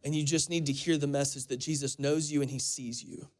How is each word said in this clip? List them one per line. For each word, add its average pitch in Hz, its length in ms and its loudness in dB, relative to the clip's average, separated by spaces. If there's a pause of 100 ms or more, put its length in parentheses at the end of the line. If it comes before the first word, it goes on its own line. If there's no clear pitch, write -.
And 147 100 -2
you 151 120 2
just 156 240 2
need 170 160 0
to 139 80 2
hear 160 240 2
the 143 100 2
message 139 400 0
that 127 100 -2
Jesus 139 400 -2
knows 147 320 2
you 147 120 4
and 127 100 0
he 131 80 -4
sees 120 420 -4
you. 139 280 -12 (100)